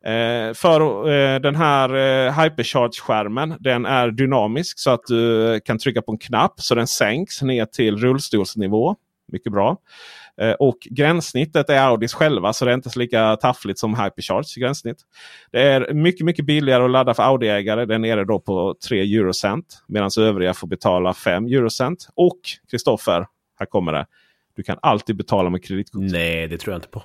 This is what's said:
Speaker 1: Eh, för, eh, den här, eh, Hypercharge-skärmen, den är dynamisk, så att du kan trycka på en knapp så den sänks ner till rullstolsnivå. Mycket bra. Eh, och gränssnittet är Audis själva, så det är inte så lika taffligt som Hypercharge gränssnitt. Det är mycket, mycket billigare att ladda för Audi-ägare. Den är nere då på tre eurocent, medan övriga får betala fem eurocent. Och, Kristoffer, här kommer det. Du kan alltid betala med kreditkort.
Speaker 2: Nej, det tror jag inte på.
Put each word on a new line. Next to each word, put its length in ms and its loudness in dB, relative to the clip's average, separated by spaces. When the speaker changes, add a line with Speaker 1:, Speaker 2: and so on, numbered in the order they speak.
Speaker 1:
Eh, 440 -2
för, 560 2
eh, 300 2
den 160 0
här, 400 4
eh, 380 2
Hypercharge-skärmen, 1160 -2
den 260 0
är 260 2
dynamisk, 680 -2
så 120 0
att 160 2
du 580 2
kan 140 -2
trycka 220 -2
på 100 -10
en 60 -6
knapp 440 -2
så 140 0
den 120 0
sänks 540 -2
ner 240 0
till 320 -2
rullstolsnivå. 960 -2
Mycket 200 -8
bra. 260 0
Eh, 100 2
och 300 2
gränssnittet 880 0
är 100 4
Audis 340 2
själva, 400 0
så 120 -4
det 60 2
är 40 4
inte 140 -8
så 100 -8
lika 360 2
taffligt 440 -2
som 160 -2
Hypercharge 640 -4
gränssnitt. 380 -6
Det 100 2
är 320 4
mycket, 320 2
mycket 200 -2
billigare 380 4
att 80 4
ladda 220 4
för 100 2
Audi-ägare. 640 2
Den 200 -2
är 100 0
nere 100 0
då 140 0
på 360 -2
tre 140 0
eurocent, 480 -2
medan 220 -2
övriga 340 2
får 140 -10
betala 460 0
fem 320 -2
eurocent. 680 -2
Och, 240 2
Kristoffer, 540 0
här 60 -6
kommer 280 -2
det. 120 -4
Du 80 -10
kan 180 -6
alltid 360 0
betala 320 0
med 140 -4
kreditkort. 380 -8
Speaker 2:
Nej, 460 -2
det 100 -8
tror 160 -8
jag 40 -8
inte 100 -14
på. 180 -14